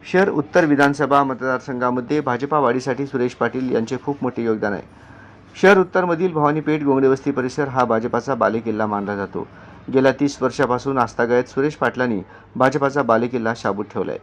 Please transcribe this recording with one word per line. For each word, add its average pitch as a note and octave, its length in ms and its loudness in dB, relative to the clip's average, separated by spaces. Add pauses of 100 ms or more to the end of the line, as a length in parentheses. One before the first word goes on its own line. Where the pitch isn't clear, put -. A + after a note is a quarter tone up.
(120)
शहर G3 160 4
उत्तर E3+ 360 2
विधानसभा C#3+ 580 4
मतदारसंघामध्ये B2+ 960 -2
भाजपा C#3 380 -2
वाढीसाठी C3 480 0
सुरेश B2 260 -2
पाटील B2+ 420 -2
यांचे A#2 300 -2
खूप C#3+ 180 -4
मोठे A#2+ 220 -4
योगदान A2 280 -2
आहे. F2 100 -6 (800)
शहर G3 160 8
उत्तरमधील F3+ 540 0
भवानीपेठ D3+ 500 0
घोंगडे C3+ 260 4
वस्ती C3+ 220 0
परिसर C3+ 380 -4
हा B2+ 160 2
भाजपाचा A#2 500 -2
बालेकिल्ला A2 520 0
मानला G2+ 300 -4
जातो. F#2+ 320 -8 (460)
गेल्या C3 180 4
तीस C#3 300 -2
वर्षापासून B2+ 560 -2
आस्थागायत A#2+ 460 0
सुरेश D3 300 -2
पाटलांनी A#2+ 460 -2 (360)
भाजपाचा C3+ 460 2
बालेकिल्ला A#2 540 0
शाबूत G2+ 280 -4
ठेवलाय. E2+ 380 -6